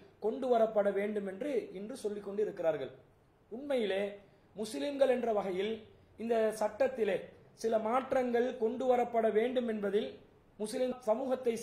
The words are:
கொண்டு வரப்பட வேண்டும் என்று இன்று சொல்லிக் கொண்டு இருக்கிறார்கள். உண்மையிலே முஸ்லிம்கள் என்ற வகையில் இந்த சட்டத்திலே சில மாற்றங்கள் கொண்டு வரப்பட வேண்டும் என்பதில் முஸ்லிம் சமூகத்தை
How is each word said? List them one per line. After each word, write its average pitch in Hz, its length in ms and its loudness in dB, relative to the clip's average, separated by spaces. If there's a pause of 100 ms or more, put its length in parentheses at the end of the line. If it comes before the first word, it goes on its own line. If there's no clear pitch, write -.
(260)
கொண்டு 254 260 -2
வரப்பட 220 460 4
வேண்டும் 208 340 -2
என்று 277 200 -6 (280)
இன்று 214 240 -10
சொல்லிக் 208 240 -4
கொண்டு 202 160 -4
இருக்கிறார்கள். 160 480 -2 (640)
உண்மையிலே 240 440 0 (560)
முஸ்லிம்கள் 269 600 0
என்ற 233 240 0
வகையில் 196 340 -2 (500)
இந்த 233 140 2 (240)
சட்டத்திலே 214 560 0 (460)
சில 226 240 2
மாற்றங்கள் 247 600 2 (160)
கொண்டு 247 280 0
வரப்பட 240 340 2 (140)
வேண்டும் 247 340 0
என்பதில் 208 360 0 (520)
முஸ்லிம் 247 340 -2 (140)
சமூகத்தை 247 540 0